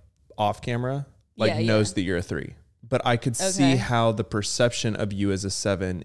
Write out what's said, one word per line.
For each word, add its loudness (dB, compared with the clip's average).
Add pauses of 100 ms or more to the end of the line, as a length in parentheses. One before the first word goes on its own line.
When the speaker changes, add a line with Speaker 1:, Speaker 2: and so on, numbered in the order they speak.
(380)
Speaker 1:
off 0
camera, -4 (300)
like, 2
Speaker 2:
Yeah, -2
yeah. 0
Speaker 1:
knows 2
that -2
you're 0
a -2
three. -6 (320)
But -2
I 2
could -2
see 0 (100)
Speaker 2:
Okay. 4
Speaker 1:
how 2
the 0
perception 0
of -4
you 0
as -2
a -4
seven -2